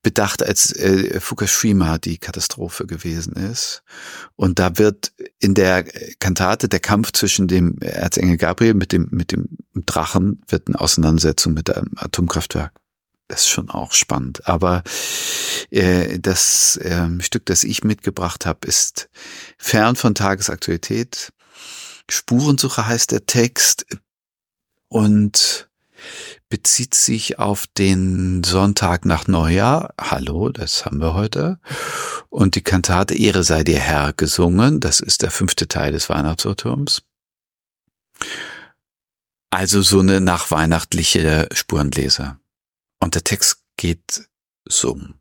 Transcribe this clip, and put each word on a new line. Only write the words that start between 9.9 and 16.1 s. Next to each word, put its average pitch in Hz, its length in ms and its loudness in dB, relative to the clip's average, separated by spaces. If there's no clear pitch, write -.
wird - 200 -2
eine - 120 -2
Auseinandersetzung 80 760 2
mit 82 220 -2
einem - 200 -6
Atomkraftwerk. - 760 -4
Das - 140 -4
ist - 80 2
schon - 220 -4
auch - 220 -6
spannend. - 540 -2
Aber, 90 360 2
äh, 90 480 2